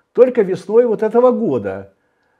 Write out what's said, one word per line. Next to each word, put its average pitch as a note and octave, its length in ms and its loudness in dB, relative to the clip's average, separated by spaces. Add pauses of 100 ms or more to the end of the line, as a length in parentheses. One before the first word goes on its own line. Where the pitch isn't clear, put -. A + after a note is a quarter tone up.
(120)
только B3 300 2
весной G#3 440 0
вот A3 160 -4
этого A#3+ 280 2
года, A2+ 640 -4 (460)